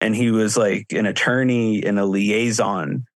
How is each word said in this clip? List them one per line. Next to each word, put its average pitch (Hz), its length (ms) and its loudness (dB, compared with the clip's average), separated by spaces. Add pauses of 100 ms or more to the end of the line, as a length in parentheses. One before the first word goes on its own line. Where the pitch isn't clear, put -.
And 110 120 0
he 117 180 2
was, 110 260 2
like, 104 340 0
an 107 140 0
attorney 117 760 0
and 101 160 0
a 101 80 0
liaison 104 1000 -2 (120)